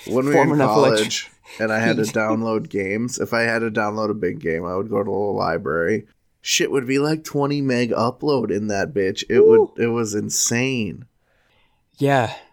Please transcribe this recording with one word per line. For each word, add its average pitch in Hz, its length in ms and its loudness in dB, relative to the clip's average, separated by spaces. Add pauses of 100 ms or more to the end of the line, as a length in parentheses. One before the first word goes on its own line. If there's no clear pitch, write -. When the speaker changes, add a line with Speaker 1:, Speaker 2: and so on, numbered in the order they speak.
Speaker 1:
When 127 200 0
we 139 40 0
were 147 60 2
Speaker 2:
form 139 140 4
Speaker 1:
in 147 60 2
Speaker 2:
enough 147 220 2
elect- 131 200 4
Speaker 1:
college - 340 -4 (280)
and 110 140 0
I 110 60 0
had 113 180 2
to 110 60 0
Speaker 2:
<laughs> - 0 -
Speaker 1:
download 110 680 -2
games, 104 480 -4
if - 160 -4
I 117 80 0
had 117 180 0
to 113 120 -2
download 107 400 0
a - 20 -2
big 98 260 -2
game, 85 260 -2
I 90 100 -4
would 104 140 -4
go 104 140 0
to 104 60 -4
the - 20 -4
library. 92 920 -2 (360)
Shit - 280 -2
would 127 160 -2
be 135 140 0
like 156 240 -2
twenty 143 380 -2
meg 123 280 0
upload 123 640 0
in 104 160 -2
that 98 260 -2
bitch. 95 360 0
It - 100 4
Speaker 2:
Woo. 110 360 8
Speaker 1:
would, - 80 -2
it 117 60 2
was 117 240 -2
insane. 117 920 -2 (920)
Speaker 2:
Yeah. 139 380 2 (180)